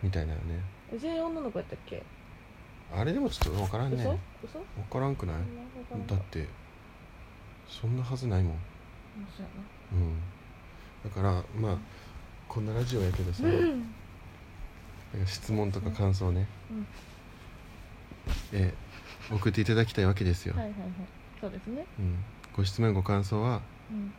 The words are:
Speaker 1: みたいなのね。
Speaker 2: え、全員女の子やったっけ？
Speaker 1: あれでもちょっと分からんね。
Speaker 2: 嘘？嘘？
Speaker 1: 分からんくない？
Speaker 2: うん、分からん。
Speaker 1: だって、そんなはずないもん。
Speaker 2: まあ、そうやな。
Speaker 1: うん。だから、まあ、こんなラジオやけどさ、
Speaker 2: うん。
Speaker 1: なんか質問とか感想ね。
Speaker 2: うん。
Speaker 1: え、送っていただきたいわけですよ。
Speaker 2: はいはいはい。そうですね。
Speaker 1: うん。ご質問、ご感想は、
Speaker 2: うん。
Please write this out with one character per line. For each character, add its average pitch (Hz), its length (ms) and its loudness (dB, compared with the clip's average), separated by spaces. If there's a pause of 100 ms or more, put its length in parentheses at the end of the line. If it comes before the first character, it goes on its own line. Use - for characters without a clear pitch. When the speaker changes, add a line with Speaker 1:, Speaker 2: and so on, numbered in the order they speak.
Speaker 1:
み 95 80 4
た 90 100 2
い 78 60 0
な 78 80 0
の 76 60 -2
ね。 82 200 -2 (320)
Speaker 2:
え、 233 60 -4
全 320 160 0
員 330 100 2
女 330 160 -2
の 262 80 -2
子 - 80 -4
や - 80 -2
っ - 20 -14
た - 80 -8
っ - 120 -12
け？ - 160 -8 (920)
Speaker 1:
あ 95 80 4
れ 151 80 4
で 240 80 2
も 285 80 4
ち - 120 -2 (100)
ょ - 20 0
っ 80 40 0
と 101 80 4
分 95 40 2
か 104 120 0
ら 131 100 2
ん - 20 2
ね。 127 120 2
Speaker 2:
嘘？ 92 160 4 (240)
嘘？ - 160 -10
Speaker 1:
分 370 80 -10 (240)
か 131 80 0
ら 135 80 2
ん 139 80 2
く 110 100 -4
な 85 80 0
い？ 78 40 -2
Speaker 2:
う - 20 -2
ん、 90 60 0
分 - 100 -6
か - 60 -10 (300)
ら 165 60 -4
ん。 101 80 -4
Speaker 1:
だ 101 100 2
っ 95 40 6 (100)
て、 78 180 -4 (1200)
そ - 200 -4
ん 120 100 4
な 127 60 2
は 123 120 -2
ず 127 120 -2
な 95 120 6
い 95 40 8
も 87 80 4
ん。 - 20 0
Speaker 2:
ま 82 60 -2 (680)
あ、 - 80 -12
そ - 60 -10
う 190 40 -6
や - 60 -12 (480)
な。 87 60 6
Speaker 1:
う 82 60 2
ん。 82 100 0 (840)
だ 107 60 -4
か 95 120 -2
ら、 92 220 6 (160)
ま 110 140 4
あ、 - 40 2 (680)
こ 117 140 -2
ん 107 60 0
な 110 80 0
ラ 120 80 4
ジ 123 120 0
オ 107 60 4
や 92 100 6
け 92 120 4
ど 90 100 2
さ、 240 100 0
Speaker 2:
う 311 40 8
ん。 339 40 8
Speaker 1:
な 349 60 8 (1600)
ん 98 40 4
か 95 40 4
質 - 240 -2
問 104 200 4
と 98 100 0
か 87 80 0
感 98 240 4
想 95 180 4
ね。 92 160 4 (220)
Speaker 2:
う 220 60 -6
ん。 214 100 -2 (1700)
Speaker 1:
え、 95 180 6 (600)
送 107 180 4
っ - 20 2
て 110 100 4
い 104 40 6
た 110 80 6
だ 110 120 8
き 113 80 -4
た 107 100 6
い - 20 10
わ 95 80 10
け 98 100 2
で 90 120 6
す - 100 -6
よ。 90 100 0
Speaker 2:
は 90 60 2
い 220 40 0
は 214 40 -2
い 208 40 -6
は 202 120 -8
い。 185 40 -4 (520)
そ 214 60 -4
う - 20 -2
で 185 100 -8
す - 80 -12
ね。 277 200 -4 (100)
Speaker 1:
う 107 60 0
ん。 90 200 2 (320)
ご 101 80 4
質 98 180 2
問、 110 120 8
ご 95 80 4
感 101 220 4
想 104 180 2
は、 117 220 2 (280)
Speaker 2:
う 214 40 -6
ん。 202 240 -4